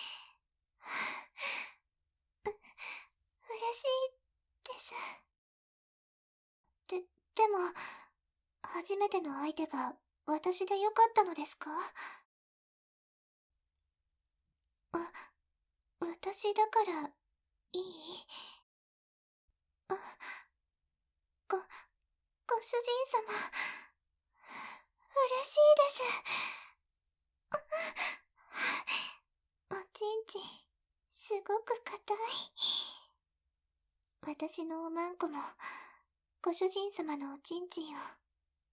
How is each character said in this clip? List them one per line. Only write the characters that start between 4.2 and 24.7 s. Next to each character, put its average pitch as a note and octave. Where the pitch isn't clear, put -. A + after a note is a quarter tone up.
で -
す。 -
で、 F4+
で A4
も、 G4+
初 F4+
め G4+
て F#4+
の D4
相 D4+
手 D#4+
が B3+
私 F#4
で G4
よ G#4+
か A4+
っ A4+
た G#4+
の F4
で D4
す -
か？ -
あ、 E4+
私 G4+
だ G#4+
か A4
ら、 D#4
い F#4
い？ F4+
あ、 F#4+
ご、 F#4
ご F#4
主 -
人 A#4+
様、 A4